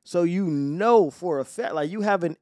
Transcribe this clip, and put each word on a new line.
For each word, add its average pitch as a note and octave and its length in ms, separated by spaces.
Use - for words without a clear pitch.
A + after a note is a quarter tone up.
So F3 200
you F3+ 220
know E3 680
for E3 280
a C3 60
fact, - 300
like, D3+ 160
you G#3+ 100
have G3+ 220
an E3 180